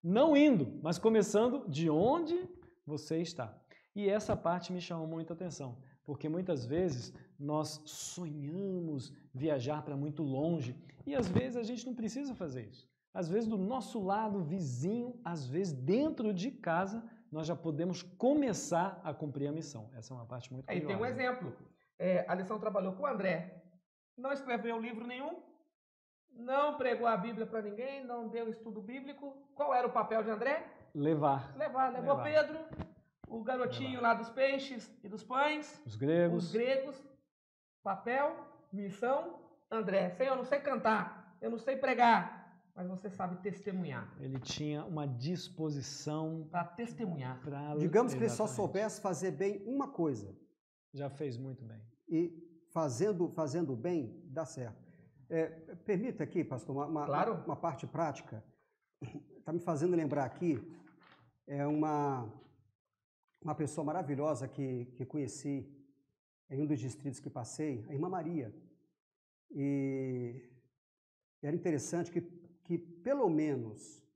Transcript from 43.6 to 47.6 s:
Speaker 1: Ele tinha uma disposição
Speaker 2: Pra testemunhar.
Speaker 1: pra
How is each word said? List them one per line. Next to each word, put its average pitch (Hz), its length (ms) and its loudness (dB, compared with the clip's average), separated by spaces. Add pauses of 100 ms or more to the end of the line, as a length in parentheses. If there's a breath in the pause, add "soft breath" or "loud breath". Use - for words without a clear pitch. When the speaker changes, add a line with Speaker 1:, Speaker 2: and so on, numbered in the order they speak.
Speaker 1:
Ele 135 200 -4
tinha 147 440 -4
uma 151 220 -2
disposição 156 1400 -4
Speaker 2:
Pra 175 140 -2
testemunhar. 170 760 -6
Speaker 1:
pra 147 360 -6